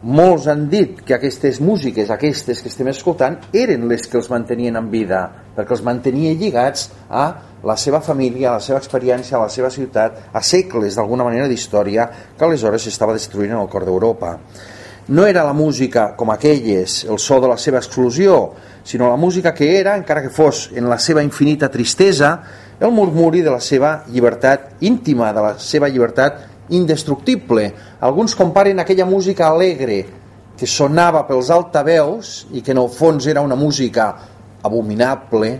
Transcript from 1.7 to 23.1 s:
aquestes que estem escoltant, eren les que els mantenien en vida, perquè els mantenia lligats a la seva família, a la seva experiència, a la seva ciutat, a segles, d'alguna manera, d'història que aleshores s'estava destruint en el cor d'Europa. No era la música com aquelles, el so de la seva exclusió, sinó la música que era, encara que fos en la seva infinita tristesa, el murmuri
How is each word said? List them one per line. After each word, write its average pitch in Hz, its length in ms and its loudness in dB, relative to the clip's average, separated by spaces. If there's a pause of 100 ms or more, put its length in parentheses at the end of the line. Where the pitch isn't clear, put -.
aquestes 127 540 -4
que 117 100 -10
estem 131 160 -4
escoltant, 165 480 -2 (160)
eren 190 380 0
les 117 180 -2
que - 80 -4
els 117 160 -2
mantenien 117 480 -4
en 113 80 -8
vida, 95 380 -2 (300)
perquè 110 200 -2
els 101 80 -8
mantenia 131 480 0
lligats 143 560 -2 (220)
a 139 160 0 (420)
la 110 80 0
seva 147 240 0
família, 135 480 -2
a 120 80 0
la 104 80 -6
seva 135 160 -2
experiència, 127 560 -2
a 113 80 2
la 104 80 -6
seva 127 160 -2
ciutat, 127 640 -4
a 110 80 -4
segles, 113 560 0
d'alguna 117 320 -2
manera, 127 220 -2
d'història 107 580 0 (300)
que 156 100 2
aleshores 110 400 0
s'estava 107 240 -2
destruint 104 400 -4
en 113 80 -2
el 98 80 -4
cor 95 160 -4
d'Europa. 92 540 -2 (720)
No 170 160 4
era 180 180 4
la 143 80 0
música 131 640 0
com 110 160 -2
aquelles, 110 720 0
el 107 140 -4
so 135 240 2
de 131 80 4
la 117 80 0
seva 131 240 0
exclusió, 139 560 2 (460)
sinó 123 260 0
la 123 60 2
música 175 360 0
que 165 260 2
era, 196 180 2
encara 151 260 -2
que 131 80 -6
fos - 440 2
en 123 140 -2
la 120 100 0
seva 151 240 0
infinita 143 460 0
tristesa, 147 720 2 (400)
el 233 120 2
murmuri 170 500 2